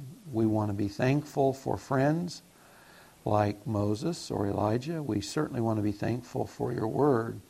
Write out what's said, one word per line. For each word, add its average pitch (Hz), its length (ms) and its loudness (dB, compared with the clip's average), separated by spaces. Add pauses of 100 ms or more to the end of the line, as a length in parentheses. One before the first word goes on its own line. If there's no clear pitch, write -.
(320)
We 113 140 2
want 107 240 2
to 104 40 -2
be 101 140 -2
thankful 135 680 2
for 110 240 -2
friends 151 640 0 (800)
like 104 420 2
Moses 107 680 0
or 101 160 0
Elijah. 113 540 0
We 110 200 -2
certainly 131 400 -2
want 113 160 2
to 104 60 -2
be 104 80 0
thankful 117 540 -4
for 120 260 -6
your 110 160 -2
word. 113 520 2 (100)